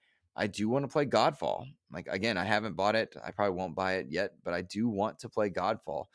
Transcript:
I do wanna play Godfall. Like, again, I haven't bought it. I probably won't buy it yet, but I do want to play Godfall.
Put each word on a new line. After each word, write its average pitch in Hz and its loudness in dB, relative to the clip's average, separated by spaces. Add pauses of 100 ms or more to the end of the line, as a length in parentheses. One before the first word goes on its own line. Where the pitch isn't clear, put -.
(360)
I 104 0
do 104 -2
wanna 135 0
play 147 2
Godfall. 117 2 (260)
Like, 87 -10
again, 101 0
I 87 0
haven't 107 0
bought 101 4
it. 110 0
I - -10
probably 101 2
won't 90 -4
buy 92 0
it 85 -2
yet, 90 -2 (100)
but 87 -2
I 92 -2
do 104 -2
want 104 -2
to 117 -12
play 107 0
Godfall. 90 -2